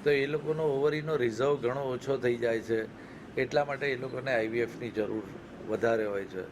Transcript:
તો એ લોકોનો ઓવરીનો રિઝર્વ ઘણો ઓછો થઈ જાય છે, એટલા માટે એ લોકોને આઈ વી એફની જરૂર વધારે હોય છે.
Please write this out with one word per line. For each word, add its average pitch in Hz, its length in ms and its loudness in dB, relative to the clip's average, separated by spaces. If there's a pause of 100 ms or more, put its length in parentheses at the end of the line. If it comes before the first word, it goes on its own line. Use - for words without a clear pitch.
તો 147 60 6
એ 139 160 4
લોકોનો 151 360 -2
ઓવરીનો 151 540 2
રિઝર્વ 127 400 2
ઘણો 127 280 0
ઓછો 131 320 0
થઈ 120 200 2
જાય 117 240 2
છે, 110 200 0 (560)
એટલા 135 280 2
માટે 143 220 -2
એ 135 100 2
લોકોને 127 360 -4
આઈ 113 160 4
વી 113 100 0
એફની 117 320 -2
જરૂર 104 320 0 (460)
વધારે 110 360 2
હોય 101 200 -2
છે. 92 280 -8